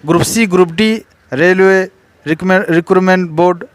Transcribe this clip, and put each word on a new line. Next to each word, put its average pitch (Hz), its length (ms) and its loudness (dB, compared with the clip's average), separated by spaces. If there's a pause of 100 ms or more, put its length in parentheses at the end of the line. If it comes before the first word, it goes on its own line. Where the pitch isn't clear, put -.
গ্রুপ 165 180 0
সি, 226 220 -2
গ্রুপ 180 260 0
ডি, 220 300 -2 (320)
রেলওয়ে, 185 540 2 (400)
রিক্রুটমেন্ট, 185 420 -2
রিক্রুটমেন্ট 185 640 0
বোর্ড 175 320 0 (120)